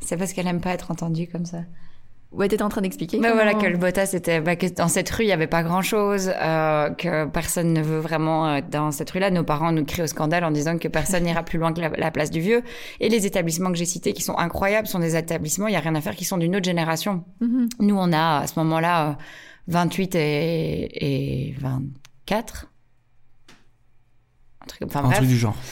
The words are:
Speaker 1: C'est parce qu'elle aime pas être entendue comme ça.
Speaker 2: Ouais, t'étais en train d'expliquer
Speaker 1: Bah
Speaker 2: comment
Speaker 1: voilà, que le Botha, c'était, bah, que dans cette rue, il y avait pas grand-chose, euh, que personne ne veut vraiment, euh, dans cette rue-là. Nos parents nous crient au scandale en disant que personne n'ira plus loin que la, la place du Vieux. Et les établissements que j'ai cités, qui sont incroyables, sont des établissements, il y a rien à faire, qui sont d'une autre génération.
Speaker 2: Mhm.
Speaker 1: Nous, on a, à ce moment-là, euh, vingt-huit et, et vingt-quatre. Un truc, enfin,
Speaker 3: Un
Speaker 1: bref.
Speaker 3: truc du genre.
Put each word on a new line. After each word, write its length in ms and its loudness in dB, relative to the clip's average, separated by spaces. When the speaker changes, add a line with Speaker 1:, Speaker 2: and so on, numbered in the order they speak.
Speaker 1:
C'est 160 -4
parce 160 -4
qu'elle 140 -2
aime 140 0
pas 120 -2
être 180 -6
entendue 360 -2
comme 180 -6
ça. 140 -8
Speaker 2:
Ouais, 160 2
t'étais 160 2
en 60 2
train 120 -2
d'expliquer 380 -2
Speaker 1:
Bah 100 4
Speaker 2:
comment 140 6
Speaker 1:
voilà, 100 4
que 140 2
le 100 0
Botha, 300 2
c'était, 340 0
bah, 140 2
que 180 0
dans 140 2
cette 240 0
rue, 120 0
il 40 2
y 40 4
avait 160 2
pas 140 0
grand-chose, 720 2
euh, 560 2
que 340 -2
personne 480 0
ne 80 2
veut 180 0
vraiment, 480 0
euh, 140 0
dans 200 0
cette 200 -4
rue-là. 180 2
Nos 140 2
parents 280 2
nous 140 2
crient 180 -2
au 40 0
scandale 360 0
en 80 2
disant 280 0
que 80 -2
personne 380 0
n'ira 180 0
plus 160 -2
loin 140 2
que 80 -4
la, 80 0
la 220 -2
place 200 -2
du 80 -2
Vieux. 240 2
Et 100 2
les 180 4
établissements 440 0
que 60 -2
j'ai 80 -2
cités, 280 -2
qui 100 -8
sont 140 -4
incroyables, 500 0
sont 120 -2
des 160 2
établissements, 520 -2
il 60 0
y 40 2
a 40 0
rien 120 0
à 80 0
faire, 140 -6
qui 100 -8
sont 120 -2
d'une 180 2
autre 100 0
génération. 580 -2
Speaker 2:
Mhm. 280 2
Speaker 1:
Nous, 180 4
on 140 4
a, 260 2
à 80 -2
ce 120 -6
moment-là, 500 2
euh, 40 0
vingt-huit 480 0
et, 1300 0
et 100 -8
vingt-quatre. 1080 -6
Un 40 -20
truc, 200 -14
enfin, 160 -4
Speaker 3:
Un 20 0
Speaker 1:
bref. 140 6
Speaker 3:
truc 100 4
du 80 6
genre. 220 2